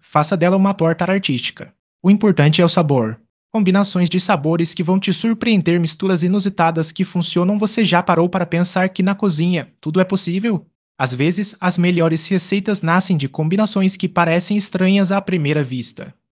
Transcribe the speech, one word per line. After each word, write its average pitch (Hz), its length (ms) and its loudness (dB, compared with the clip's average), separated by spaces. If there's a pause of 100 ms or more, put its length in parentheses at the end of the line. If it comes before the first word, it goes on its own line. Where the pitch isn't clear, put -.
faça 156 380 0
dela 180 180 2
uma 196 160 2
torta 165 320 0
artística. 185 680 -4 (280)
O 180 80 4
importante 185 520 4
é - 20 6
o 170 40 4
sabor. 135 520 0 (320)
Combinações 190 560 2
de 180 100 -2
sabores 165 540 0
que - 100 -6
vão 185 160 2
te 190 140 0
surpreender, 214 680 0
misturas 170 440 -2
inusitadas 175 680 0
que - 140 -4
funcionam. 180 540 -2
Você 214 260 0
já 175 180 2
parou 175 260 2
para 175 180 -2
pensar 180 420 0
que 185 140 -4
na 196 120 0
cozinha 175 540 -2 (140)
tudo 156 180 0
é 185 40 2
possível? 190 640 -2 (320)
Às 127 160 -2
vezes, 170 460 -2
as 180 180 0
melhores 170 480 2
receitas 196 560 -2
nascem 175 340 2
de 139 120 -2
combinações 190 680 0
que 185 120 -2
parecem 175 480 0
estranhas 190 560 0
à 196 80 0
primeira 151 420 0
vista. 123 520 -10 (240)